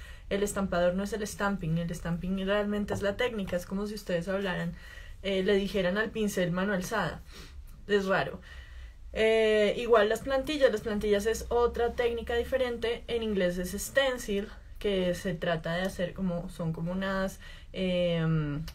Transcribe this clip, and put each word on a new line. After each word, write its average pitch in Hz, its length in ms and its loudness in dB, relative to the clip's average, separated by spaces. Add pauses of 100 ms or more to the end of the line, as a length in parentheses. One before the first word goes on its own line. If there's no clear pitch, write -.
(300)
el 202 140 2
estampador 185 500 2
no 190 80 0
es 202 100 -4
el 214 140 -4
stamping, 190 500 0
el 170 160 -2
stamping 180 540 -2
realmente 208 480 0
es 196 80 -4
la 202 140 0
técnica. 214 400 -2
Es 175 100 -6
como 202 220 -4
si 208 60 -8
ustedes 180 340 -2
hablaran, 180 460 -2 (500)
eh, 190 180 2
le 202 140 6
dijeran 196 420 2
al 220 120 0
pincel 202 420 0
mano 190 200 0
alzada. 185 480 -2 (680)
Es 202 180 4
raro. 170 340 0 (720)
Eh, 214 640 6
igual 226 320 6
las 220 120 0
plantillas, 269 500 4
las 208 120 0
plantillas 208 440 2
es 220 220 0
otra 233 460 2
técnica 233 420 0
diferente. 240 720 -2
En 233 160 -2
inglés 185 340 2
es 180 140 -4
stencil, 220 760 0 (300)
que 185 380 0
se 175 180 -4
trata 165 400 -2
de 175 80 -2
hacer 190 320 -4
como, 175 340 -2
son 165 240 -4
como 165 200 -4
unas, 190 480 -2 (320)
em, 160 920 2 (100)